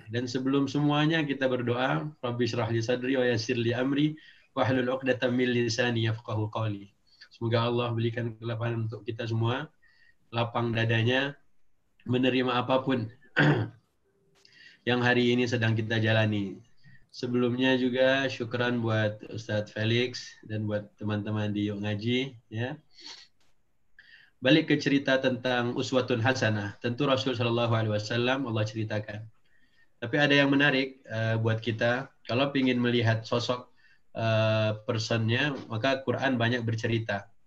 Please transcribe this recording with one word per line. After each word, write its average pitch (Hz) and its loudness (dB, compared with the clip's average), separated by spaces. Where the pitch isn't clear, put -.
Dan 120 -4
sebelum 135 0
semuanya 147 2
kita 135 -2
berdoa, 127 0
Rabbi 120 -2
shrah 117 -2
li 113 0
sadri 123 0
wa 123 2
yassir 117 0
li 117 0
amri 143 0
wahlul 131 2
'uqdatam 127 0
min 127 2
lisani 120 0
yafqahu 110 -4
qawli. 104 -6
Semoga 117 0
Allah 120 0
berikan 113 -2
kelapangan 117 -4
untuk - -12
kita 113 -8
semua, 117 -2
lapang 117 -2
dadanya, 117 2
menerima 127 2
apapun 123 0
<clears throat> - -2
yang 123 2
hari 123 4
ini 123 2
sedang 113 2
kita 110 -2
jalani. 107 0
Sebelumnya 123 2
juga 131 2
syukran 120 -2
buat 110 0
Ustadz 107 -6
Felix 117 -2
dan 107 -6
buat 104 -4
teman-teman 104 -4
di 104 -2
Yuk 101 -6
Ngaji, 104 -2
ya. 123 -6
Balik 156 4
ke 147 4
cerita 139 2
tentang 123 0
uswatun 123 0
hasanah. 110 0
Tentu 123 -2
Rasul 131 0
sallallahu 117 0
alaihi 110 0
wasallam 120 -2
Allah 110 -2
ceritakan. 107 -6
Tapi 120 -4
ada 143 4
yang 139 6
menarik, 139 2
eh, 113 -2
buat 113 2
kita, 120 -2
kalau 135 0
pingin 131 2
melihat 120 2
sosok, 123 -2
eh, 110 2
personnya, 117 0
maka 131 -2
Quran 127 0
banyak 117 0
bercerita. 110 -2